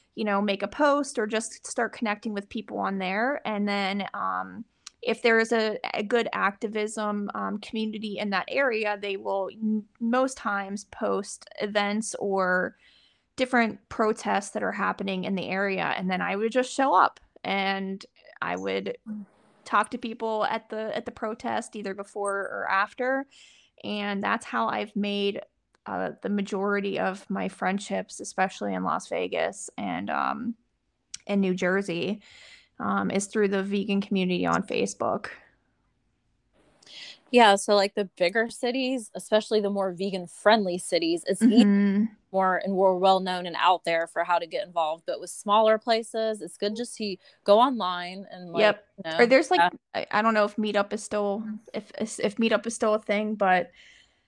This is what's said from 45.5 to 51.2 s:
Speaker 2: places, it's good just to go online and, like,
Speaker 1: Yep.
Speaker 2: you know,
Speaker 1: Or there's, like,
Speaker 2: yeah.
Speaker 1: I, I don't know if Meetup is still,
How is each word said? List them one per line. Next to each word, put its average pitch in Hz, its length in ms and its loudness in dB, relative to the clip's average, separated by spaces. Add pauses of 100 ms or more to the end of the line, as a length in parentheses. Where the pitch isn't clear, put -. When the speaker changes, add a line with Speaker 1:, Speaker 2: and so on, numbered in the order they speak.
Speaker 2:
places, 220 640 -2
it's 175 160 -12
good 208 180 -2
just 240 220 -8
to 202 180 -4 (280)
go 202 140 8
online 190 720 0
and, 180 220 -14
like, 170 80 0
Speaker 1:
Yep. 208 240 4 (140)
Speaker 2:
you 180 120 -8
know, 160 80 0
Speaker 1:
Or 240 80 8
there's, 262 240 6
like, 359 100 6
Speaker 2:
yeah. - 100 6 (240)
Speaker 1:
I, - 160 -4
I 214 120 2
don't 220 120 2
know 214 100 4
if 214 120 -2
Meetup 202 360 0
is 214 100 -6
still, 202 420 -2 (280)